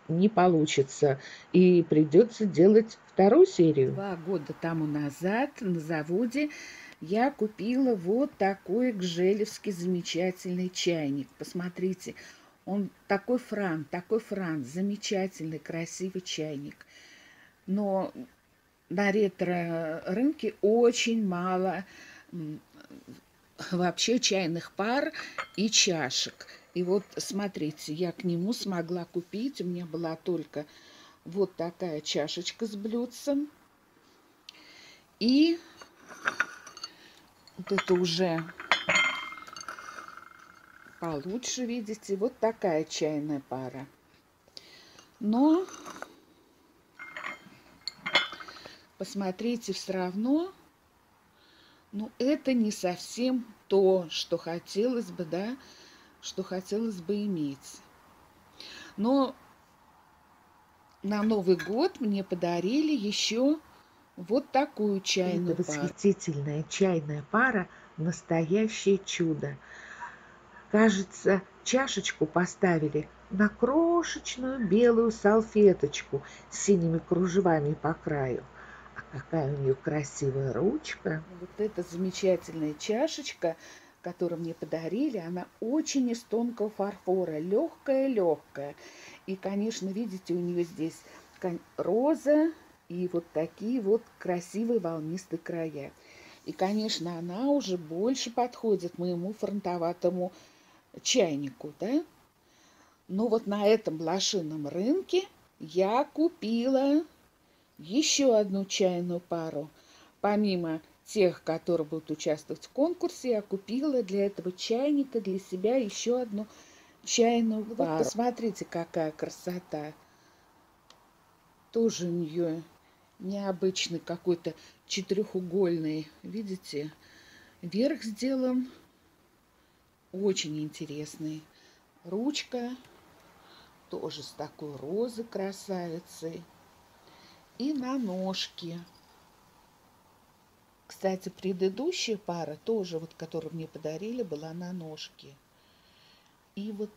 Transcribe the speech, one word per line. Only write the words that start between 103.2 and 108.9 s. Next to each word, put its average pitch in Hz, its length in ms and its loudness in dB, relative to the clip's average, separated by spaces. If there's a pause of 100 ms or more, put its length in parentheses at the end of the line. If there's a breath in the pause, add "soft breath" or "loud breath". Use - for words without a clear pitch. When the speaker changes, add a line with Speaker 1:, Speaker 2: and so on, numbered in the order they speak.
Speaker 2:
вот 226 180 2
на 202 200 2
этом 208 320 4
блошином 160 720 -2
рынке 302 560 0 (340)
я 190 460 2
купила 269 1000 2 (720)
ещё 247 560 2
одну 196 300 2
чайную 175 560 0